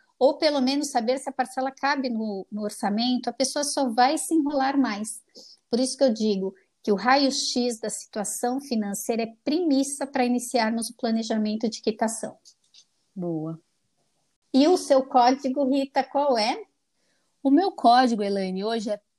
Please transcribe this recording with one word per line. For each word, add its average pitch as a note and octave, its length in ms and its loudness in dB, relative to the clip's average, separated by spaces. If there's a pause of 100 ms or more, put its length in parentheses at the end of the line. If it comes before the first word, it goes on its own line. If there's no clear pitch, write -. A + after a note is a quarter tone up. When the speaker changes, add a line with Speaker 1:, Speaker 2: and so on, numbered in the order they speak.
(200)
Speaker 1:
ou D4 180 4
pelo D4 220 2
menos C#4 300 0
saber B3 300 0
se C#4 100 -10
a - 20 -8
parcela C4 400 -4
cabe C#4 380 -2
no, G#3+ 420 -6
no G#3+ 120 -8
orçamento, A3 680 -2
a A#3+ 40 -4
pessoa C4+ 300 -2
só C#4+ 260 -2
vai B3+ 280 2
se - 160 -6
enrolar C#4+ 440 0
mais. A3 440 -2 (480)
Por A3+ 100 0
isso C4 160 -2
que - 80 0
eu B3+ 100 6
digo G3+ 400 -2 (300)
que A3 80 0
o G3+ 40 2
raio-x B3 840 0
da A3 100 -6
situação A#3+ 680 -6
financeira A3 640 -4
é A3 100 -8 (120)
premissa C#4 600 0
para C4+ 200 0
iniciarmos A#3 640 0
o - 80 -20
planejamento A3 720 -2
de - 120 -10
quitação. G#3+ 540 -4 (800)
Speaker 2:
Boa. E3 420 -6 (960)
Speaker 1:
E C#4 140 6
o F4+ 80 6
seu C4 280 2
código, C4 680 2
Rita, C#4 340 0
qual C#4 340 0
é? C4+ 280 -2 (760)
Speaker 2:
O C#4 80 2
meu F4 220 6
código, A#3+ 520 4
Elaine, G3 420 -2
hoje A3+ 240 -4
é G#3 100 -4 (200)